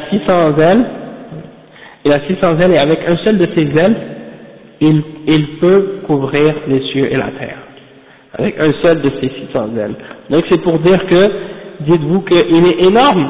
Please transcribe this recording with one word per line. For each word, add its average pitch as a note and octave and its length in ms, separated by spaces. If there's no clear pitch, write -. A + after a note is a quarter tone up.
six G#3 160
cents E3 320
ailes, F#3+ 280
il C#3+ 60
a C#3+ 100
six F#3 200
cents E3+ 160
ailes, F3+ 160
et D#3 60
avec D#3 280
un E3+ 100
seul G#3+ 200
de E3+ 180
ses D3 220
ailes, G3 180
il, D3+ 220
il D3+ 200
peut F#3+ 480
couvrir D3 480
les C3+ 140
cieux C3+ 200
et C3 60
la B2+ 200
terre. - 200
Avec - 220
un D3+ 220
seul E3 200
de C#3 100
ses C3 80
six - 240
cents A2 240
ailes. G#2 180
Donc E3 200
c'est E3+ 120
pour E3 180
dire F3+ 260
que, F#3+ 260
dites-vous D#3+ 400
qu'il E3+ 440
est F3 180
énorme F#3+ 460